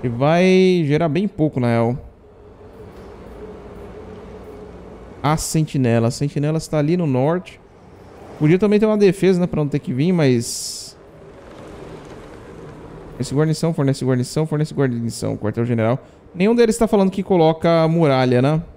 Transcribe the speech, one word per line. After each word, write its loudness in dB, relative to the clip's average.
E 0
vai 4
gerar 2
bem 0
pouco, -2
na 2
real. 2
A 0
sentinela. 0
A 2
sentinela -4
está -4
ali 0
no -2
norte. -2
Podia 4
também 4
ter 4
uma 2
defesa, 4
né, 2
pra -2
não -2
ter -2
que -6
vir, 0
mas 0
fornece -8
guarnição, 0
fornece -2
guarnição, 0
fornece -4
guarnição. -2
Quartel-general. -2
Nenhum 2
deles 4
tá 2
falando 2
que -4
coloca 4
muralha, 4
né? 2